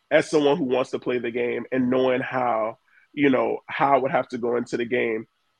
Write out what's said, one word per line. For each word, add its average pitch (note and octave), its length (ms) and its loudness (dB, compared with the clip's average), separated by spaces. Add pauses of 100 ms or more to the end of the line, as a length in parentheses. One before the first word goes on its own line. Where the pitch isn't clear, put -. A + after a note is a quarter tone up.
(100)
as D3+ 200 2
someone C#3+ 260 4
who D#3+ 80 -2
wants B2+ 280 0
to B2 60 -4
play B2 200 -2
the A#2 120 -6
game A#2+ 400 -4
and B2+ 200 0
knowing C3 320 2
how, A#2 560 -2 (340)
you C#3+ 160 2
know, A#2 380 2
how C#3 280 0
I C3+ 40 6
would B2+ 120 -2
have C3 180 0
to B2+ 100 -8
go A#2+ 180 -2
into A#2+ 200 -4
the A#2+ 80 -2
game, A#2 420 -2 (340)